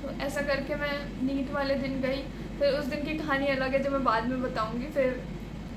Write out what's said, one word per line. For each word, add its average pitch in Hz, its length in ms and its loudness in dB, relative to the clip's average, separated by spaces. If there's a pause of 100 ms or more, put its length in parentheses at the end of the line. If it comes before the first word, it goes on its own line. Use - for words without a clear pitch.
तो 277 200 -4
ऐसा 285 180 -2
करके 277 340 0
मैं 285 520 -2
नीट 277 240 0
वाले 277 240 2
दिन 262 260 0
गई, 262 200 0 (380)
फिर 277 140 6
उस 285 120 0
दिन 294 180 -2
की 311 100 0
कहानी 285 340 2
अलग 262 260 2
है 277 100 4
जो 277 60 2
मैं - 140 2
बाद 226 220 4
में 254 160 0
बताऊँगी। 240 460 -2
फिर, 254 360 0 (540)